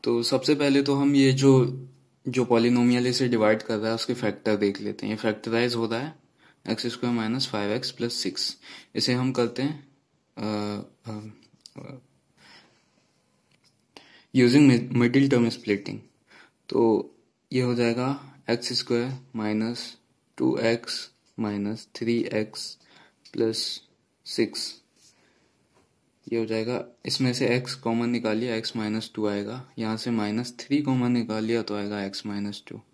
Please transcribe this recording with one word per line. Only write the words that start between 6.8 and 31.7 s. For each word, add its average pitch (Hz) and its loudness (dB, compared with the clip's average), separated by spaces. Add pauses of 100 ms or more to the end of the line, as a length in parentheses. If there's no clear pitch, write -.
स्क्वायर 120 -2
माइनस 117 -2
फाइव 104 -4
एक्स 123 -4
प्लस 117 -6
सिक्स। - -6 (380)
इसे - 0
हम 127 0
करते 120 -2
हैं, 147 -6 (500)
अ, 104 -4 (260)
अ, - -16 (2250)
using 131 8
mid-, 117 2
middle 127 4
term 120 4
splitting। 104 -4 (720)
तो 113 2 (420)
ये 127 2
हो 123 0
जाएगा 123 -2 (140)
एक्स 117 -2
स्क्वायर 120 -2 (220)
माइनस 110 -4 (400)
टू - 0
एक्स - -2 (280)
माइनस 104 -4
थ्री 117 -2
एक्स - -6 (560)
प्लस - -2 (440)
सिक्स। - -4 (1500)
ये 117 0
हो 110 -2
जाएगा, 110 -4 (200)
इसमें 131 0
से 123 2
x 131 -8
कॉमन 117 -2
निकालिए, 113 -2
x - -10
माइनस 110 -4
टू 107 -2
आएगा, 104 -6
यहाँ 110 -4
से 120 -6
माइनस 110 -2
थ्री 143 -2
कॉमन 127 0
निकालिए 110 0
तो 104 -6